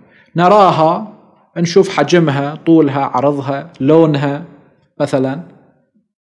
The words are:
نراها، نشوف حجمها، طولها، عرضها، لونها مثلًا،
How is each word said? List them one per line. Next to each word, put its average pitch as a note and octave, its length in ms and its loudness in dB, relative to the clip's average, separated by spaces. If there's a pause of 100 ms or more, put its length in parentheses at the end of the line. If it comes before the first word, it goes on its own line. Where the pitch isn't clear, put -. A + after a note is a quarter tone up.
(360)
نراها، F3+ 800 2 (440)
نشوف F3+ 400 0
حجمها، D3 580 0
طولها، D3+ 460 0
عرضها، C#3 800 -4
لونها D3 640 0 (540)
مثلًا، C#3 540 -4 (720)